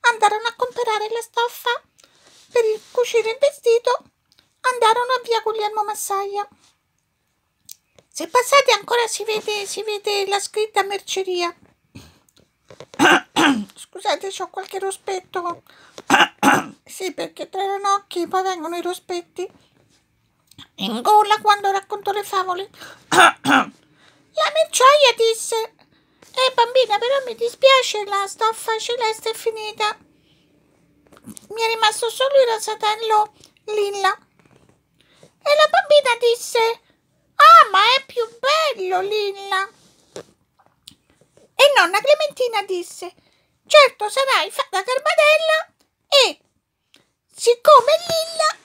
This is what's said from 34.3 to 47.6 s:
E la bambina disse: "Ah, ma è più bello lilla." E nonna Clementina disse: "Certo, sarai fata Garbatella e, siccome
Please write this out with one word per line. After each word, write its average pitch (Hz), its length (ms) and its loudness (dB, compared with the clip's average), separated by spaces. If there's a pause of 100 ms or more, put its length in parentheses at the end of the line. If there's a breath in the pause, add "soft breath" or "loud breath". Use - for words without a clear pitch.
E 571 80 -2 (100)
la 605 80 6
bambina 587 520 4
disse: 466 600 0 (540)
"Ah, 587 380 8
ma 381 80 2 (160)
è 508 80 -4
più - 180 -6 (160)
bello 480 600 -2
lilla." 392 680 -4 (1900)
E 571 200 4
nonna 381 260 2
Clementina 508 600 0
disse: 359 500 -10 (540)
"Certo, 539 420 4
sarai 440 440 -2
fata 392 300 -6
Garbatella 622 880 0 (540)
e, 311 140 -6 (920)
siccome 480 580 6